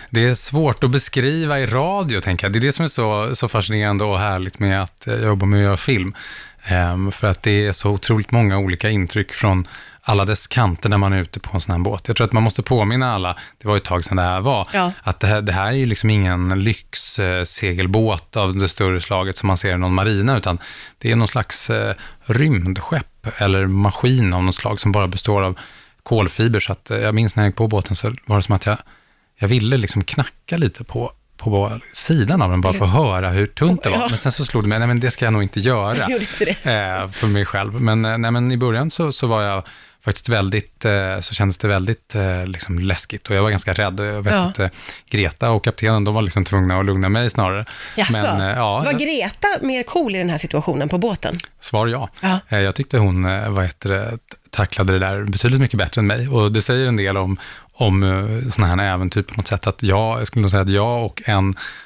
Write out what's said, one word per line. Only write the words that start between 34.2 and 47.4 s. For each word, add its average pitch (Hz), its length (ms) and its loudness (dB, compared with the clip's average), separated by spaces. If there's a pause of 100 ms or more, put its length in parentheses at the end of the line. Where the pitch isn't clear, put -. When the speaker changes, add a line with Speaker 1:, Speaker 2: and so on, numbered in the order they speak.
Speaker 1:
så 143 120 -6
slog 113 200 0
det 104 40 0
mig, 110 100 2
nej, 117 100 2
men 120 120 2
det 123 100 0
ska - 140 -4
jag 113 80 2
nog 104 100 2
inte 98 180 -4
göra, 110 340 0
Speaker 2:
<laughs> 147 160 -2
Gjorde 214 160 -2 (140)
inte - 40 0
det. - 280 -2 (300)
Speaker 1:
eh, 95 80 -6
för 107 160 -4
mig 101 200 2
själv. 101 340 -4
Men, 110 240 2
eh, 113 140 -2
nej, 117 120 0
men 120 220 0
i 127 40 0
början 123 340 0
så, 156 220 -2
så - 140 -4
var 110 160 2
jag 98 200 -2 (420)
faktiskt - 240 -2
väldigt, 101 560 0
eh, 98 360 0
så - 140 -8
kändes 98 240 0
det 107 100 -2
väldigt, 101 460 -2
eh, 92 320 -2
liksom, 90 320 -6
läskigt 95 500 -4
och 104 80 0
jag 98 60 4
var 107 80 2
ganska 95 220 0
rädd. 98 280 -2
Och 104 60 -2
jag 104 160 -4
vet 101 100 2
Speaker 2:
Ja. 202 120 2
Speaker 1:
att, 190 140 -4
eh, 95 100 0 (420)
Greta 104 400 0
och 107 140 0
kaptenen, 110 400 0
de 104 100 0
var, 110 80 2
liksom, 95 220 0
tvungna 92 340 2
att 98 80 0
lugna 95 220 2
mig 113 220 0
snarare. 101 340 0 (320)